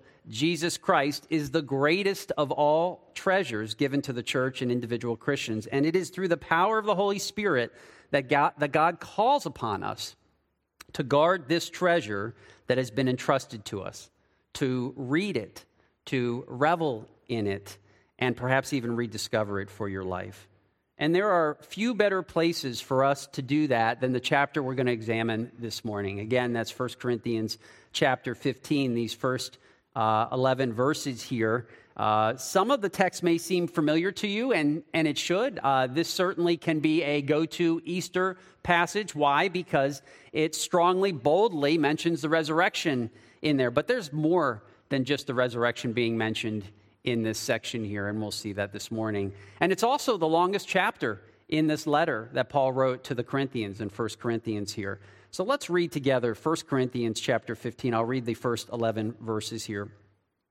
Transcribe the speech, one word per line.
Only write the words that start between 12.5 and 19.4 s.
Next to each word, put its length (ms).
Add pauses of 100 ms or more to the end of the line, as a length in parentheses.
that 140
has 100
been 180
entrusted 580
to 180
us, 260 (440)
to 420
read 420
it, 260 (420)
to 420
revel 600 (200)
in 180
it, 320 (400)
and 180
perhaps 380
even 220
rediscover 640